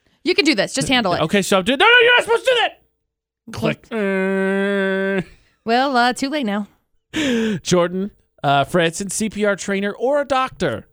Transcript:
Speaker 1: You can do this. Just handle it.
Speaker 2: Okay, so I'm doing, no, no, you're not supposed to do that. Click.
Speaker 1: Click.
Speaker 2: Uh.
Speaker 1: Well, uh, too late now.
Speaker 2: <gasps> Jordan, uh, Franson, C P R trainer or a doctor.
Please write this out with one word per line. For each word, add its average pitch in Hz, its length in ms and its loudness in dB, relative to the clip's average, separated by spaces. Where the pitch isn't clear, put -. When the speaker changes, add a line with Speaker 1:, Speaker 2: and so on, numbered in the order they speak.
Speaker 1:
You 359 100 0
can - 80 0
do 294 100 2
this. 190 200 -2
Just - 160 -2
handle 226 240 2
it. - 80 0
Speaker 2:
Okay, 190 200 0
so 190 180 2
I'm 185 40 -2
doing, 254 160 0
no, 392 60 4
no, 480 160 8
you're 480 160 4
not - 80 2
supposed 453 180 0
to 508 80 2
do 494 80 4
that. - 220 -4
Click. - 300 -4
Speaker 1:
Click. - 100 -16
Speaker 2:
Uh. 196 1300 -2
Speaker 1:
Well, 254 320 0
uh, 240 160 4
too 269 180 -4
late 294 160 -4
now. 202 220 -4
Speaker 2:
<gasps> 226 480 -2
Jordan, 180 500 0
uh, 139 220 2
Franson, 175 440 0
C 214 200 -4
P 202 160 -4
R 202 100 0
trainer 196 380 -4
or 277 260 -2
a 285 60 -2
doctor. 262 680 -2